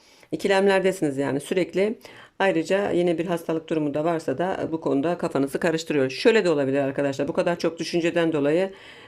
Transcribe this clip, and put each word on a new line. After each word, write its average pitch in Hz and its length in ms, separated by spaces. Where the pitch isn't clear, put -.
ikilemlerdesiniz 190 840
yani 139 220
sürekli. 185 600
Ayrıca 190 520
yine 175 260
bir 165 80
hastalık 165 440
durumu 151 240
da 151 120
varsa 160 320
da, 180 260
e, 160 80
bu 160 100
konuda 147 360
kafanızı 143 420
karıştırıyor. 156 500
Şöyle 220 360
de 175 40
olabilir 139 300
arkadaşlar. 139 480
Bu 170 60
kadar 175 260
çok 165 200
düşünceden 170 540
dolayı, 160 400